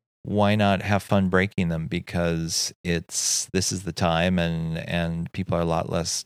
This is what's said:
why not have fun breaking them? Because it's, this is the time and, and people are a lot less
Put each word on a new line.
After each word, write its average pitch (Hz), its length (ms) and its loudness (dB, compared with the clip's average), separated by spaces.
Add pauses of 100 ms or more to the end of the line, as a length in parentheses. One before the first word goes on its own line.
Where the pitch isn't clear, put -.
(220)
why 101 320 2
not 101 280 4
have 98 200 2
fun 98 260 2
breaking 92 400 2
them? 80 200 -2
Because 85 840 -2 (120)
it's, - 680 -2
this 92 200 0
is 92 100 -6
the 90 100 -8
time 87 460 2
and, 82 400 -2
and 85 540 -4
people 92 240 -4
are 85 60 2
a - 40 0
lot 82 240 -2
less 82 360 -4